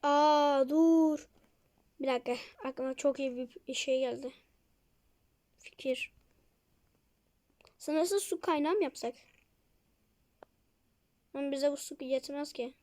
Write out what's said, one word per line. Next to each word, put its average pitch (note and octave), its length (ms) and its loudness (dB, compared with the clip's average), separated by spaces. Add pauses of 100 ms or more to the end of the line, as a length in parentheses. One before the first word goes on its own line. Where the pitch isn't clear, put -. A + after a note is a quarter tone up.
Aa, D4 640 4
dur. D#4+ 600 4 (680)
Bir C4+ 80 -4
dakika, B3 280 -2 (280)
aklıma C4 300 -6
çok C#4 260 0
iyi B3+ 300 -4 (180)
bir C4+ 60 -8
şey C4 260 0
geldi. B3 340 -4 (1200)
Fikir. - 560 -8 (1600)
Sınırsız F4 460 0
su - 180 -6
kaynağı D#4 320 0
mı G#4 100 2
yapsak? B3+ 320 -6 (2250)
Ama C#4 180 -4
bize C#4 200 0
bu C#4+ 60 -6
su - 240 -12
yetmez C#4 520 -6
ki. B3+ 300 -8